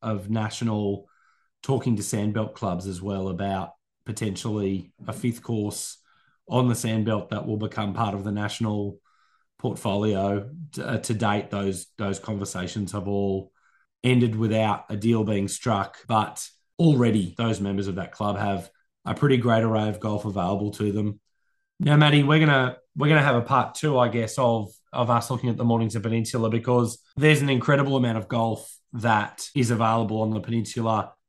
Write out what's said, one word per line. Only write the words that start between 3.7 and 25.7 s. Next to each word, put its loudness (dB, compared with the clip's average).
potentially -4
a -8
fifth -4
course -6
on 2
the 2
Sandbelt -2
that -4
will -2
become -4
part -2
of -6
the -4
National -4
portfolio. -2
T-, -8
uh, -2
to -4
date, -2
those, -4
those -4
conversations -6
have -6
all -2
ended 4
without 0
a -4
deal 2
being 0
struck, -4
but 0
already 4
those 0
members -2
of -6
that -8
club -2
have -4
a -4
pretty 4
great 4
array 2
of -4
golf -4
available -2
to -2
them. -4
Now, 4
Matty, 8
we're 6
gonna, 4
we're 2
gonna 6
have 4
a 2
part 0
two, 0
I 4
guess, -2
of, 2
of 0
us 2
looking -2
at 0
the -2
Mornington 0